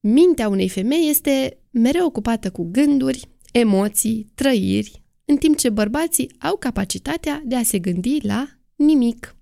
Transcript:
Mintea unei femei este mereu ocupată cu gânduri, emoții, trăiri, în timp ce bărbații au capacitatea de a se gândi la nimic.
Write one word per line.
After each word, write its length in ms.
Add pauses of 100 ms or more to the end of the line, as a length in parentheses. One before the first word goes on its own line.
Mintea 480
unei 200
femei 400
este 500 (120)
mereu 360
ocupată 440
cu 200
gânduri, 580 (240)
emoții, 800
trăiri, 680 (220)
în 120
timp 200
ce 120
bărbații 720
au 180
capacitatea 880
de 120
a 60
se 160
gândi 440
la 260 (280)
nimic. 640